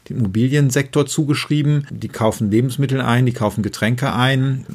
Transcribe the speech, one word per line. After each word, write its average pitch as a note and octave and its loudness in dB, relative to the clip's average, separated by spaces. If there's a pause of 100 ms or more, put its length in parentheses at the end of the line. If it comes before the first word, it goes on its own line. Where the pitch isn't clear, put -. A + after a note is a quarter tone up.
dem - -8
Immobiliensektor C3+ 2
zugeschrieben. D3 0
Die A2 -8
kaufen A2 0
Lebensmittel C3 0
ein, A#2+ 2
die A#2+ 2
kaufen G#2+ -2
Getränke A#2+ -2
ein. C3 0